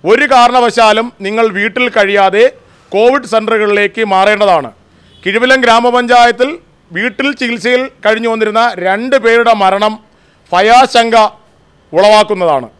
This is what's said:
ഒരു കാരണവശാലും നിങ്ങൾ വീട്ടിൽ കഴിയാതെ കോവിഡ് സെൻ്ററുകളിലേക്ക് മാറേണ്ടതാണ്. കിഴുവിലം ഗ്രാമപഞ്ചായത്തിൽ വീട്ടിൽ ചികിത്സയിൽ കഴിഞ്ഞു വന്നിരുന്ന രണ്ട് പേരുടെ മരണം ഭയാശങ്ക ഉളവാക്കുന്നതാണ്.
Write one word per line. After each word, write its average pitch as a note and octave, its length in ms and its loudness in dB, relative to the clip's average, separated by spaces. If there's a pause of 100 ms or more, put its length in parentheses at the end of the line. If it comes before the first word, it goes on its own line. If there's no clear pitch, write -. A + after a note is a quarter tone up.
ഒരു A#3 280 2
കാരണവശാലും A#3+ 720 2 (200)
നിങ്ങൾ A3 180 -2 (140)
വീട്ടിൽ A3 260 -4 (120)
കഴിയാതെ G3+ 480 0 (520)
കോവിഡ് A#3+ 360 0
സെൻ്ററുകളിലേക്ക് G#3+ 680 -2 (120)
മാറേണ്ടതാണ്. F#3+ 560 0 (520)
കിഴുവിലം B3 440 0
ഗ്രാമപഞ്ചായത്തിൽ A#3+ 840 2 (480)
വീട്ടിൽ A#3+ 300 -6 (120)
ചികിത്സയിൽ A#3+ 420 -2 (240)
കഴിഞ്ഞു A3+ 260 -2
വന്നിരുന്ന A3 300 -2 (260)
രണ്ട് A#3+ 360 -2
പേരുടെ A#3 380 2
മരണം G3+ 340 0 (560)
ഭയാശങ്ക A3+ 640 2 (760)
ഉളവാക്കുന്നതാണ്. F#3 760 0 (120)